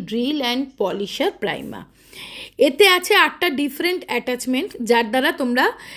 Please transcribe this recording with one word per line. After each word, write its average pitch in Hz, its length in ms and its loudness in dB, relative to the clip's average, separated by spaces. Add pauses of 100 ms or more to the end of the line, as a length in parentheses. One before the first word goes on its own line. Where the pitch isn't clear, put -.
Drill 247 300 -2 (120)
and 262 120 -2 (160)
Polisher 202 520 -2 (100)
Primer। 135 420 -8 (760)
এতে 359 300 6
আছে 359 280 4
আটটা 349 340 4
ডিফারেন্ট 302 580 -2
অ্যাটাচমেন্ট, 254 640 -4 (100)
যার 226 280 0
দ্বারা 262 220 2
তোমরা, 262 340 0 (320)